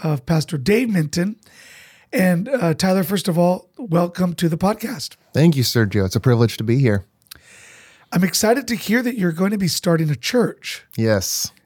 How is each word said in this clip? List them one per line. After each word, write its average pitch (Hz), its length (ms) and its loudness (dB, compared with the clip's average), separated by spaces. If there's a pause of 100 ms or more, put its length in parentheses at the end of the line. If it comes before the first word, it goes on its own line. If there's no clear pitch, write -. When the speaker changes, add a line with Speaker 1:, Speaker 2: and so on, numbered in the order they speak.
Speaker 1:
of 151 220 -2
Pastor 156 320 -2
Dave 208 320 0
Minton. 175 480 -2 (760)
And, 185 380 2
uh, 214 240 0
Tyler, 190 300 0
first 185 260 -4
of 165 80 0
all, 175 400 2
welcome 175 600 -2
to 170 120 0
the 160 80 -2
podcast. 214 600 -4 (180)
Speaker 2:
Thank 151 220 4
you, 131 60 2
Sergio. 104 440 0
It's 92 100 -2
a 101 40 -2
privilege 117 360 4
to 113 80 -4
be 117 140 0
here. 107 260 2 (1080)
Speaker 1:
I'm 180 120 2
excited 233 440 0
to 233 80 -4
hear 220 260 0
that 240 160 -4
you're 180 140 0
going 185 180 -2
to 214 80 -2
be 190 100 0
starting 165 400 0
a 147 80 -2
church. - 680 -4 (100)
Speaker 2:
Yes. 110 560 0 (140)